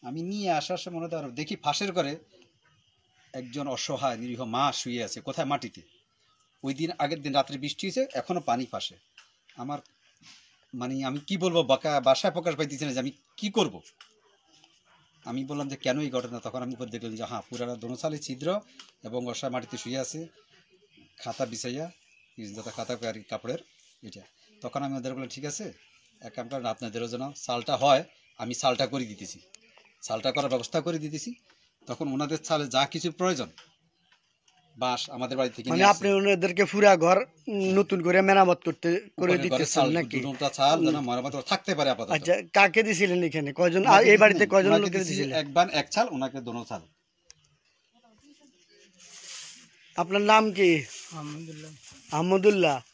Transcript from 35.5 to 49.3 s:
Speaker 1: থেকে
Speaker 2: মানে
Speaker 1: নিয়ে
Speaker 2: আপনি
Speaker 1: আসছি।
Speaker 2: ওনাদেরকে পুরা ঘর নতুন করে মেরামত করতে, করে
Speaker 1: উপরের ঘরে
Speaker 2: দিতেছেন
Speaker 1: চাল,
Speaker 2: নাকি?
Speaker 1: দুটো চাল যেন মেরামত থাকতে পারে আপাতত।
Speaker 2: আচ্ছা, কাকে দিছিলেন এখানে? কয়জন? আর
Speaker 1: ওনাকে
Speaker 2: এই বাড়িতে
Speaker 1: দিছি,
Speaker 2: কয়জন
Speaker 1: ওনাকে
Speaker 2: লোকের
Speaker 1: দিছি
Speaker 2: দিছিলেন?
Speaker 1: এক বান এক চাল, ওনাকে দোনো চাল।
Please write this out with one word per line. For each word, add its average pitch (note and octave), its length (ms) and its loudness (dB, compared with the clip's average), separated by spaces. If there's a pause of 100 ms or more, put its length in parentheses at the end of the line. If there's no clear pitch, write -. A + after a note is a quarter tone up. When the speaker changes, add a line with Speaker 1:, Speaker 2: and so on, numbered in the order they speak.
Speaker 1:
থেকে A#2+ 200 -10
Speaker 2:
মানে E3+ 120 2
Speaker 1:
নিয়ে G3 80 10
Speaker 2:
আপনি G3+ 200 4
Speaker 1:
আসছি। G3 180 2
Speaker 2:
ওনাদেরকে F#3 380 2
পুরা G3+ 320 6
ঘর F#3 280 4 (240)
নতুন G3 540 2
করে F3+ 180 6
মেরামত F#3+ 440 6
করতে, E3+ 240 -2
করে G3+ 280 -2
Speaker 1:
উপরের F3+ 200 2
ঘরে F3+ 120 0
Speaker 2:
দিতেছেন D3 340 2
Speaker 1:
চাল, C3 80 4
Speaker 2:
নাকি? D3 280 0
Speaker 1:
দুটো C3+ 340 -2
চাল D3+ 320 4
যেন D#3 140 2
মেরামত B2+ 360 -4
থাকতে F#3 400 -2
পারে C#3+ 140 2
আপাতত। A2+ 220 -2
Speaker 2:
আচ্ছা, D#3+ 300 2 (120)
কাকে G3+ 300 6
দিছিলেন F3+ 400 2
এখানে? D3 300 -2
কয়জন? F3 320 2
আর B3 60 8
Speaker 1:
ওনাকে G3+ 200 10
Speaker 2:
এই G#3+ 60 10
বাড়িতে G3+ 220 8
Speaker 1:
দিছি, G#3 100 4
Speaker 2:
কয়জন F#3+ 200 6
Speaker 1:
ওনাকে G#3+ 120 6
Speaker 2:
লোকের G3 200 0
Speaker 1:
দিছি D#3+ 140 -4
Speaker 2:
দিছিলেন? C#3 220 -2
Speaker 1:
এক C#3+ 160 -4
বান F3 160 4
এক D3+ 200 -2
চাল, A#3 220 0
ওনাকে C3+ 300 -6
দোনো A#2 280 -8
চাল। G2 120 -10 (3250)